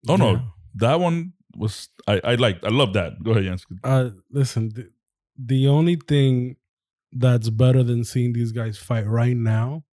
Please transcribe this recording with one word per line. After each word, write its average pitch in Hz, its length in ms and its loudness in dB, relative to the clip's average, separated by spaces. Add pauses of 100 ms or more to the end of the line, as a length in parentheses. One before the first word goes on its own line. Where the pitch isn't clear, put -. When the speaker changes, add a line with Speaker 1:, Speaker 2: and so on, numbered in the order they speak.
Speaker 1:
Oh, 160 80 4
no. 113 160 4
Speaker 2:
Yeah. 110 80 0 (340)
Speaker 1:
That 123 260 2
one 170 320 -2 (240)
was, - 320 -6 (180)
I, 101 160 2
I 120 120 0
liked, 113 300 0
I - 40 -2
love 120 260 2
that. 87 280 -4
Go - 80 -4
ahead, 107 140 2
Jens. 90 200 -6 (180)
Speaker 2:
Uh, 127 280 0 (200)
listen, 123 440 -2
the, 117 160 -16 (480)
the 131 300 0
only 165 280 2
thing 131 600 0 (560)
that's 120 380 2
better 127 320 4
than 120 220 0
seeing 123 300 -2
these 117 180 -2
guys 110 240 -6
fight 110 300 -4
right 117 300 2
now 117 580 -2